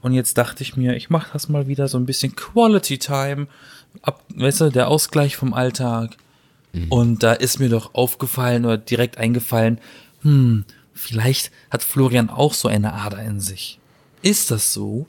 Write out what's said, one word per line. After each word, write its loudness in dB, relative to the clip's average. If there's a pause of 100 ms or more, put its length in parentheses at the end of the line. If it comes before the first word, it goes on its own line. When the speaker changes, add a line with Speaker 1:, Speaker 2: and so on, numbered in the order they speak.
Speaker 1:
und 0
jetzt 0
dachte -2
ich -10
mir, 0
ich -12
mach -2
das -8
mal -2
wieder -2
so -2
ein 0
bisschen -4
Quality 2
Time, -4 (540)
ab, -4 (140)
weißt 0
du, 4
der 2
Ausgleich 2
vom -2
Alltag. -2 (560)
Speaker 2:
Mhm. -4
Speaker 1:
Und 4
da 6
ist 0
mir 2
doch 0
aufgefallen 0
oder 2
direkt -2
eingefallen, 2 (440)
hm, 4 (280)
vielleicht -2 (180)
hat -2
Florian 2
auch 2
so -4
eine 0
Ader -8
in -6
sich. -10 (440)
Ist 2
das -2
so? -6